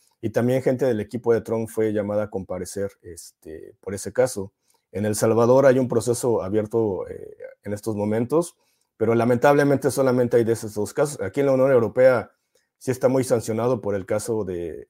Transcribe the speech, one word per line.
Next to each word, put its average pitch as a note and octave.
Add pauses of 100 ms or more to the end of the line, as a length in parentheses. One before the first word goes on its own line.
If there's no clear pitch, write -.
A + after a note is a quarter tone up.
(200)
y A2+
también B2
gente C3+
del A2+
equipo A#2
de G#2+
Trump A2+
fue A2
llamada G#2
a G#2
comparecer, F#2+ (100)
este, D#2+
por -
ese G2+
caso. G2+ (400)
En G2+
El G#2+
Salvador A#2+
hay C3
un B2+
proceso A#2
abierto, G#2+
eh, - (280)
en G2+
estos G#2
momentos, A#2 (400)
pero A2+
lamentablemente C#3
solamente B2+
hay A#2+
de A2
esos A2
dos G#2
casos. D3
Aquí G2
en C#3
la C3+
Unión C3
Europea A#2+ (480)
sí -
está B2
muy C3
sancionado A#2
por G2+
el F#2+
caso A2
de, F2